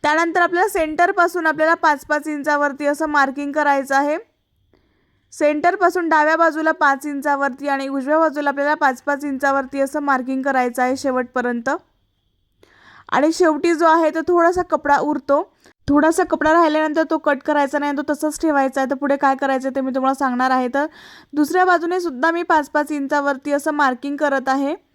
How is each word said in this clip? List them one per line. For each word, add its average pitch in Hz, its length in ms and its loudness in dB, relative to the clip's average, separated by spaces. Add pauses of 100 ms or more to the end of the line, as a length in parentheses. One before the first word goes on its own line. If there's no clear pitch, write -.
त्यानंतर 330 380 2
आपल्याला 349 280 2
सेंटरपासून 349 760 0
आपल्याला 311 280 2
पाच 311 320 0
पाच 302 220 -4
इंचावरती 294 580 -2
असं 294 200 0
मार्किंग 285 460 0
करायचं 277 440 0
आहे. 294 220 0 (1120)
सेंटरपासून 339 760 0
डाव्या 311 280 2
बाजूला 320 360 2
पाच 294 340 0
इंचावरती 277 640 -4
आणि 277 200 -4
उजव्या 277 300 0
बाजूला 294 300 0
आपल्याला 285 260 0
पाच 277 280 -2
पाच 285 220 -4
इंचावरती 277 560 -2
असं 269 200 -2
मार्किंग 262 420 -2
करायचं 254 400 -2
आहे 254 140 0
शेवटपर्यंत. 247 760 -4 (1400)
आणि 294 240 2
शेवटी 330 420 2
जो 330 120 2
आहे, 320 240 4
तो 320 180 -4
थोडासा 349 340 2
कपडा 285 360 0
उरतो, 302 540 -2 (360)
थोडासा 311 360 4
कपडा 311 280 0
राहिल्यानंतर 311 580 2
तो 320 80 0
कट 294 280 0
करायचा 294 320 0
नाही, 294 140 -2
तो 285 220 -2
तसाच 302 260 -4
ठेवायचा 277 400 0
आहे. 262 100 -2
तर 277 60 -2
पुढे 277 200 0
काय 277 180 2
करायचं 269 360 -2
ते 269 100 -4
मी 262 140 -4
तुम्हाला 262 200 0
सांगणार 254 360 -2
आहे. 254 240 0
तर 285 120 0 (460)
दुसऱ्या 311 320 2
बाजूने 359 360 0
सुद्धा 320 300 -2
मी 339 120 -2
पाच 311 280 0
पाच 302 220 -2
इंचावरती 285 600 -2
असं 294 180 0
मार्किंग 285 460 -2
करत 277 320 -2
आहे 277 260 0 (200)